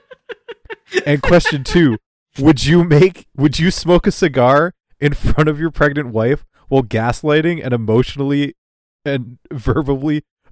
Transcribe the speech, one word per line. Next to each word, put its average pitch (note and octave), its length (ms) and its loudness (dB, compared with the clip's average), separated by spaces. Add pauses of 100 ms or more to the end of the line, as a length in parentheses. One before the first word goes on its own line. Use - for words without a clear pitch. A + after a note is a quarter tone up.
(1080)
And D3 160 0
question D#3 420 2
two, D3 320 2 (420)
would C3+ 260 2
you E3+ 200 4
make, F3 420 2 (100)
would C#3 220 0
you F3 140 0
smoke E3+ 340 0
a F#3+ 60 2
cigar C#3+ 640 0 (260)
in C#3+ 120 0
front - 360 2
of D3 100 -2
your D#3+ 140 -4
pregnant C#3+ 380 -2
wife A2+ 340 -2 (240)
while C3+ 160 2
gaslighting D3+ 800 -2
and B2 100 -4
emotionally C3+ 800 -2 (500)
and B2+ 340 -8 (140)
verbally C#3 720 -2 (300)